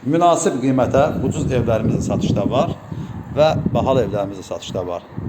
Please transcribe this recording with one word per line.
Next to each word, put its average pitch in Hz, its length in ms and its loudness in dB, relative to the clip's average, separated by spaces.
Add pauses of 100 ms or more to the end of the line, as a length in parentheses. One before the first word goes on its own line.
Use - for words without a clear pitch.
Münasib 165 560 4
qiymətə 131 400 4 (220)
ucuz - 260 -2
evlərimiz 113 460 2
də - 140 -2
satışda - 400 0
var 147 200 0 (640)
və 151 140 4 (240)
bahalı 123 320 2
evlərimiz 98 340 -4
də 90 140 -14
satışda 90 340 -6
var. 87 160 -8 (260)